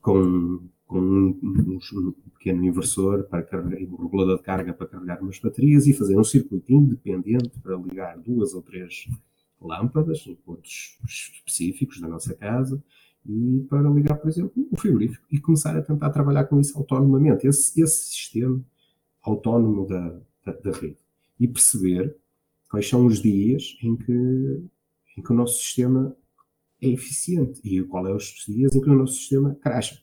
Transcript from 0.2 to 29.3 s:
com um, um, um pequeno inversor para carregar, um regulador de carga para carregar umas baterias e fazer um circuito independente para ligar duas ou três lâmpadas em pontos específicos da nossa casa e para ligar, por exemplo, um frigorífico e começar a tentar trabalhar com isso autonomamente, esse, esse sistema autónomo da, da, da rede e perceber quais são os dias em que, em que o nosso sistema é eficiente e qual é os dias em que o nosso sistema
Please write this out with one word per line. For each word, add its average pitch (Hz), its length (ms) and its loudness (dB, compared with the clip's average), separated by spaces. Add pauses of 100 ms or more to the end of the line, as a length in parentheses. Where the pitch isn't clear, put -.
com 92 120 -4
um, 95 420 2
um, 95 380 -2 (140)
um 92 200 -4 (240)
pequeno 92 280 -2
inversor 95 600 0
para 87 200 -6
carregar, 90 360 -6
um 90 220 -10
regulador 92 360 0
de - 40 -12
carga 90 320 -6
para - 140 -12
carregar 90 340 -12
umas 95 160 -10
baterias 143 480 6
e 139 60 8
fazer 98 260 4
um 110 60 6
circuito 120 480 0
independente 117 880 2
para 95 160 -6
ligar 90 420 -12
duas 104 360 -2
ou 92 60 -10
três 90 460 -16 (540)
lâmpadas 143 680 -4
em 90 80 -14
pontos - 680 -18
específicos - 960 -8
da 82 80 -10
nossa 82 260 -10
casa 131 480 -4 (440)
e 123 440 -2
para 143 180 2
ligar, 147 280 2
por 156 120 -4
exemplo, 190 420 -4
um 226 60 -2
frigorífico 117 540 0
e 147 100 0
começar 156 340 2
a 160 60 0
tentar 151 300 -2
trabalhar 143 340 2
com 143 160 4
isso 143 160 0
autonomamente, 135 720 4
esse, - 340 2
esse - 280 0
sistema 127 540 -4 (600)
autónomo 107 640 0
da, 87 340 -6 (240)
da, 95 80 -8
da 92 200 -6
rede 76 260 -10 (420)
e 120 80 4
perceber 95 680 0 (540)
quais - 180 -2
são 123 200 6
os 107 160 4
dias 107 600 2
em 113 140 0
que, 131 680 -2 (540)
em 104 60 -14
que - 100 -2
o - 20 4
nosso 120 240 2
sistema 131 560 0 (680)
é 135 60 0
eficiente - 760 -4
e 92 200 -2
qual 92 220 -6
é 98 80 -2
os - 320 -10
dias 123 280 0
em 135 80 4
que 143 80 2
o 143 40 8
nosso 131 200 2
sistema 139 400 -2